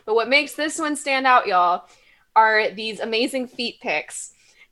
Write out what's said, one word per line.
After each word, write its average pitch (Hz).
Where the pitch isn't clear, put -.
but 214
what 226
makes 285
this 302
one 294
stand 269
out, 247
y'all, 180
are 220
these 214
amazing 240
feet -
pics, -